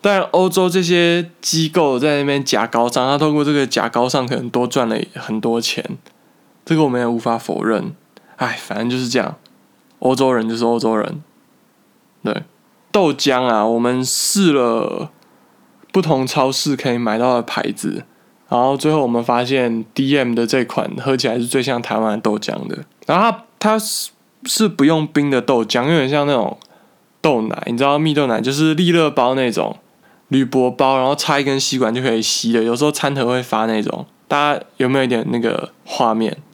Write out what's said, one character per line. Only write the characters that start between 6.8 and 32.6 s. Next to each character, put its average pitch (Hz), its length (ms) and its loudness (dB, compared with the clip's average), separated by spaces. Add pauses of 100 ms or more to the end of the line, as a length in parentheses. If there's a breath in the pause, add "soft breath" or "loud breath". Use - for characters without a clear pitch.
我 139 60 2
们 123 100 -2
也 120 60 0
无 117 120 0
法 117 200 -2
否 - 260 -6
认。 110 300 -2 (420 loud breath)
哎， - 240 -4
反 - 160 -8
正 117 140 -2
就 127 80 -2
是 127 100 -4
这 127 100 0
样， - 180 -2 (640)
欧 131 140 2
洲 131 160 2
人 117 160 0
就 113 80 -4
是 117 120 -2
欧 117 120 2
洲 113 160 0
人。 107 280 -4 (1000)
对， 110 200 -4 (500)
豆 180 200 2
浆 131 320 0
啊， 110 220 2
我 117 120 0
们 127 260 0
试 180 480 0
了 120 580 0 (800)
不 190 120 2
同 139 240 0
超 135 260 0
市 139 240 -2
可 127 160 -4
以 120 60 -2
买 113 200 -2
到 123 160 2
的 117 80 0
牌 - 300 -6
子， - 320 -10 (440 soft breath)
然 120 120 2
后 135 160 2
最 151 160 0
后 151 100 2
我 131 40 0
们 117 180 0
发 120 200 0
现 120 400 -2 (100)
D 139 220 0
M 123 180 0
的 117 120 0
这 123 180 0
款 - 340 -4
喝 131 180 -2
起 127 120 -2
来 113 100 -2
是 120 80 -2
最 131 160 -2
像 120 180 -2
台 113 160 -4
湾 110 160 0
的 107 80 -4
豆 107 180 0
浆 - 280 -6
的。 - 180 -8 (220)
然 160 120 2
后 226 120 4
它， - 140 -8 (140)
它 220 200 2
是， - 320 -6 (340)
是 - 240 0
不 135 160 0
用 156 220 4
冰 143 240 0
的 127 100 2
豆 120 240 2
浆， 120 200 -2
有 165 120 2
点 135 120 2
像 143 180 0
那 147 60 0
种 117 260 -2 (640 soft breath)
豆 131 220 2
奶， - 240 -6
你 120 120 -4
知 131 40 2
道 143 160 2
蜜 156 140 2
豆 143 140 2
奶 113 140 0
就 127 120 -2
是 156 220 2
利 175 180 2
乐 160 180 4
包 131 240 2
那 131 160 0
种 - 260 -2 (520 soft breath)
铝 135 160 4
箔 127 260 2
包， 135 260 2
然 131 80 2
后 135 100 2
插 143 240 0
一 139 60 0
根 135 160 0
吸 131 180 -2
管 117 160 0
就 123 60 -2
可 131 140 0
以 110 80 0
吸 - 300 -2
的， 113 100 4